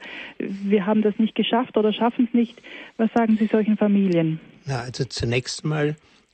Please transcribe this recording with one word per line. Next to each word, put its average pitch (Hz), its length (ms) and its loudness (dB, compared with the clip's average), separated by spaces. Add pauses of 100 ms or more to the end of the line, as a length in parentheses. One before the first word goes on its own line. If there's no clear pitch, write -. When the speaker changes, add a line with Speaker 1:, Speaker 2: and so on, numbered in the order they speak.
(400)
Speaker 1:
wir 196 460 0
haben 214 180 2
das 208 140 0
nicht 220 180 0
geschafft 226 420 0
oder 214 160 2
schaffen's 233 400 0
nicht. 233 280 0 (360)
Was 226 160 0
sagen 226 240 2
Sie 220 100 2
solchen 214 300 2
Familien? 175 600 2 (260)
Speaker 2:
Na, 135 160 -4
also 127 240 -6
zunächst - 580 -4
mal 151 320 -2 (380)